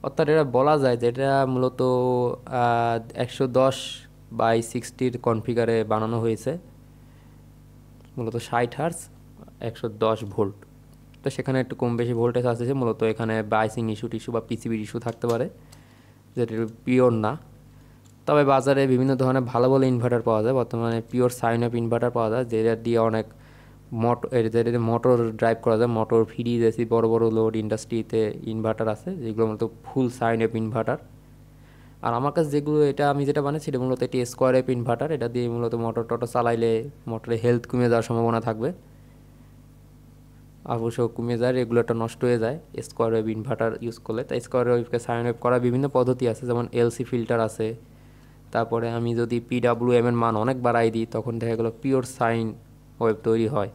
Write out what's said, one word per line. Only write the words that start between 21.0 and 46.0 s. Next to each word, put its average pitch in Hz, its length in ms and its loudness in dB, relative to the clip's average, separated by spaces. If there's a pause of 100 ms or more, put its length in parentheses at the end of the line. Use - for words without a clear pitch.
পিওর 123 180 2
সাইন 117 320 0
ওয়েভ 120 140 0
ইনভার্টার 117 360 0
পাওয়া 117 180 0
যায়, 123 160 0
যেটা 113 300 2
দিয়ে 117 240 0
অনেক 110 260 2 (680)
মট-, 117 340 0 (100)
এর, 113 120 2
যেটা 117 240 2
দিয়ে 117 180 0
মোটর 117 480 2
ড্রাইভ 113 220 2
করা 113 160 2
যায়, 120 100 4
মোটর, 113 440 2
ফ্রিজ, 120 380 -2
এসি, 117 160 -2
বড় 113 280 2
বড় 113 180 2
লোড 110 240 2
ইন্ডাস্ট্রিতে 113 680 -2 (220)
ইনভার্টার 110 440 -2
আছে, 110 280 -6
যেগুলো 113 320 0
মূলত 107 160 -4 (220)
ফুল 127 240 -2
সাইন 117 300 -2
ওয়েভ 113 160 0
ইনভার্টার। 113 420 -2 (1040)
আর 117 120 -2
আমার 135 220 -2
কাছে 160 140 0
যেগুলো, 147 300 0 (120)
এটা 143 220 2
আমি 143 120 0
যেটা 147 160 0
বানাই, 143 240 -2
সেটা 135 140 -2
মূলত 127 240 -2
একটি 123 220 -2
স্কয়ার 127 280 2
ওয়েভ 131 160 2
ইনভার্টার, 120 420 -2
এটা 131 220 -4
দিয়ে 120 160 -2
মূলত 117 260 -2
মোটর 117 340 -2
টটর 117 240 -2
চালাইলে 117 560 0 (180)
মোটরের 113 360 -4
হেলথ 120 260 2
কমে 123 220 2
যাওয়ার 117 180 4
সম্ভাবনা 117 320 2
থাকবে, 113 280 -4 (2000)
অবশ্য 117 420 -2
কমে 117 340 -4
যায়, 123 180 2
রেগুলেটর 117 440 2
নষ্ট 117 200 -6
হয়ে 123 200 2
যায় 135 160 -2 (280)
স্কয়ার 113 260 -2
ওয়েভ 110 160 0
ইনভার্টার 113 420 -2 (100)
ইউজ 117 240 -8
করলে। 117 180 -6
তাই - 180 -4
স্কয়ার 123 260 0
ওয়েভকে 120 320 0
সাইন 117 260 -4
ওয়েভ 120 180 -2
করার 123 160 4
বিভিন্ন 123 340 0
পদ্ধতি 127 340 2